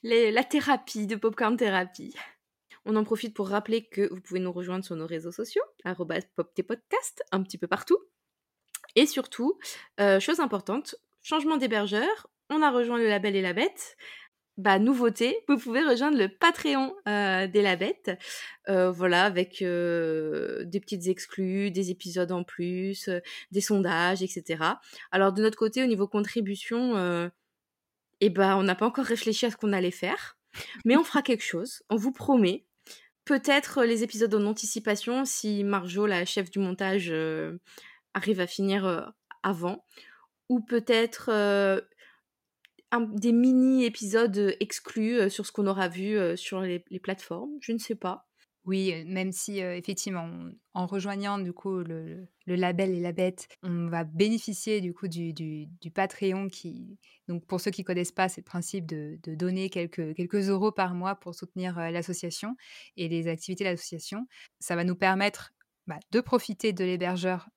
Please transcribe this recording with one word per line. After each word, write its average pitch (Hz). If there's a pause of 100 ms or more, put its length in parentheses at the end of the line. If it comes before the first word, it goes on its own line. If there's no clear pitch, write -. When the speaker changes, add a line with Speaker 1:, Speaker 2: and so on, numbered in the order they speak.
Speaker 1:
les, 226
la 247
thérapie 262
de 214
Popcorn 226
Therapy. 190 (720)
On 214
en 214
profite 214
pour 196
rappeler 214
que 202
vous 185
pouvez 185
nous 180
rejoindre 180
sur 175
nos 160
réseaux 165
sociaux, 240 (220)
arobase 175 (100)
pop -
T 185
podcast, -
un 190
petit 185
peu 175
partout. - (1000)
Et 240
surtout, - (420)
heu, 196
chose 320
importante, 226 (260)
changement 311
d'hébergeur, 226 (220)
on 311
a 294
rejoint 240
Le 226
Label 202
et 190
la 180
Bête. - (600)
Bah, 190
nouveauté, 240 (120)
vous 277
pouvez 240
rejoindre 277
le 196
Patreon, 294 (120)
heu, 196
des 208
La 185
Bête. 196 (580)
Heu, 185
voilà, 180
avec, 185
heu, 165
des 175
petites 185
exclus, 190
des 180
épisodes 180
en 180
plus, 180
heu, 180 (300)
des 190
sondages, 185
et 190
cetera. 165 (300)
Alors, 190
de 208
notre 220
côté, 226
au -
niveau 202
contribution, 214
heu, 175 (920)
eh 196
bah, 190
on 190
n'a 190
pas 214
encore 247
réfléchi 226
à 226
ce 214
qu'on 208
allait 185
faire, - (460)
mais 240
on 320
fera 294
Speaker 2:
<laughs> -
Speaker 1:
quelque 247
chose, -
on 214
vous 233
promet. 214 (600)
Peut-être, 277
heu, 233
les 233
épisodes 214
en 208
anticipation, 220
si 208
Marjo, 196
la 185
chef 185
du 196
montage, 185
heu, 160 (540)
arrive 190
à 175
finir, 196
heu, 175 (420)
avant. 185 (640)
Ou 247
peut-être, 226
heu, 202 (1040)
un, 240
des 214
mini-épisodes, 240
heu, 202
exclus, 226
heu, 196
sur 202
ce -
qu'on 202
aura 190
vu, 190
heu, 175
sur 185
les, 180
les 180
plateformes. 196 (100)
Je -
ne 233
sais 220
pas. - (380)
Speaker 2:
Oui, 190
heu, 160
même 185
si, 196
heu, 180
effectivement, 180
on, 170 (220)
en 180
rejoignant 202
du 180
coup 190
le, 165 (180)
le 180
label 180
et 175
la 175
bête, 185 (140)
on 170
va 165
bénéficier 208
du 180
coup 185
du, 170
du, 156 (140)
du 170
Patreon 196
qui, 185 (300)
donc 175
pour 185
ceux 208
qui 185
connaissent 175
pas, 185
c'est 180
le -
principe 175
de, 156
de 160
donner 185
quelques, 170
quelques 190
euros 196
par 185
mois 185
pour 175
soutenir, 180
heu, 165
l'association 175 (400)
et 170
les 165
activités 180
de 190
l'association. 180 (340)
Ça 175
va 170
nous 180
permettre, 190 (340)
bah, 156 (120)
de 233
profiter 226
de 185
l'hébergeur 180